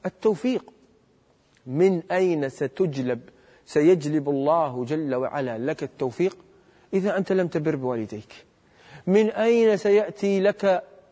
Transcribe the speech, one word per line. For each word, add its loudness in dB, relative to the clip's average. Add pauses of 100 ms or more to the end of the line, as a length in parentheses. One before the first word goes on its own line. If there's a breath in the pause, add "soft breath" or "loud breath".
التوفيق. -2 (920)
من 2 (100)
أين 0
ستجلب، -4 (440 soft breath)
سيجلب 2
الله 0
جل -4
وعلا -4
لك -4
التوفيق -4 (560 soft breath)
إذا 0
أنت -2
لم 2
تبر -2
بوالديك؟ -8 (640 loud breath)
من 4
أين 2
سيأتي 0
لك 0 (280)